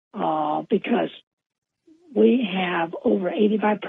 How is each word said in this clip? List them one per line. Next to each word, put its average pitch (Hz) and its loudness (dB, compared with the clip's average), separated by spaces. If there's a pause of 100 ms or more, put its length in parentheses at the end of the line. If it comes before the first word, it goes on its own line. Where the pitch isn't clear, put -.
(140)
uh, 156 -2
because 208 0 (1040)
we 226 4
have 175 -2 (100)
over 202 0
eighty-five 208 0